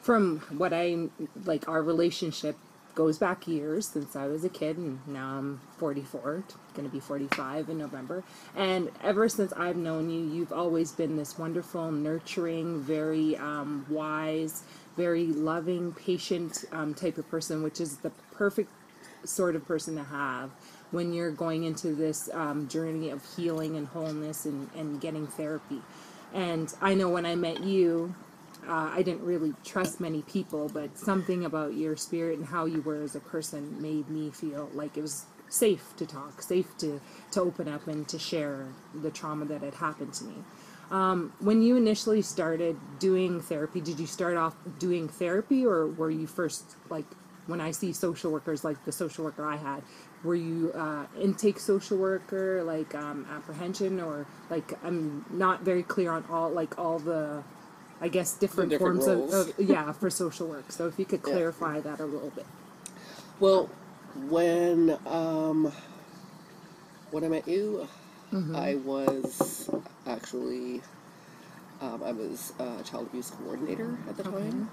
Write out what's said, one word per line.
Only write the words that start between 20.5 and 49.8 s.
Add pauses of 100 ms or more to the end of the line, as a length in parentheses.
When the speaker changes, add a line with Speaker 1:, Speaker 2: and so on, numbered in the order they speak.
Speaker 1:
when
you're
going
into
this,
um,
journey
of (140)
healing
and
wholeness
and,
and
getting
therapy. (500)
And
I
know
when
I
met
you, (540)
uh,
I
didn't
really (100)
trust
many
people,
but
something
about
your
spirit
and
how
you
were
as
a
person
made
me
feel
like
it
was (240)
safe
to
talk,
safe
to, (320)
to
open
up
and
to
share (280)
the
trauma
that
had
happened
to
me. (560)
Um,
when
you
initially
started (220)
doing
therapy,
did
you
start
off (260)
doing
therapy,
or
were
you
first, (260)
like, (400)
when
I
see
social
workers,
like
the
social
worker
I
had, (420)